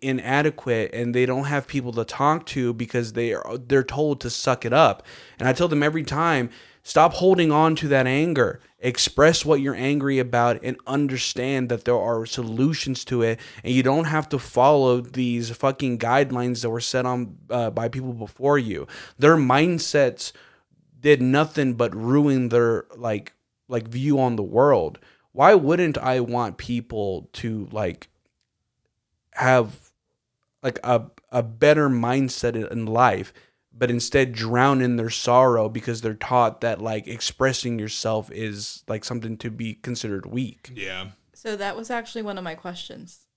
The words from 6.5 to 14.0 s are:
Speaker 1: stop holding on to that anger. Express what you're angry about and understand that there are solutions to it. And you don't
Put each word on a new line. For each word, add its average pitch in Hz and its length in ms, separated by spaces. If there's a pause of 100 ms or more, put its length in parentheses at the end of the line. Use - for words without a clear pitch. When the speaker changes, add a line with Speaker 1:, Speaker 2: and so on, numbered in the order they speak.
Speaker 1:
stop 151 260
holding 175 380
on 160 260
to 156 100
that 135 180
anger. 135 560 (160)
Express 139 680
what 147 160
you're 139 160
angry 139 440
about 120 440
and 127 220
understand 131 840
that 117 140
there 120 140
are 113 300
solutions 127 800
to 120 180
it. 113 160 (240)
And 123 100
you 131 80
don't 139 240